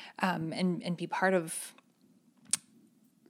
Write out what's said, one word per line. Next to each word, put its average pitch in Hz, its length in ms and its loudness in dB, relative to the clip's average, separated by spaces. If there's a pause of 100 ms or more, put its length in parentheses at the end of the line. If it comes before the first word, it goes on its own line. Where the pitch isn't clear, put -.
(200)
um, 165 340 0
and, 180 280 0
and 180 120 -2
be 170 120 -6
part 190 260 2
of 170 400 0 (1600)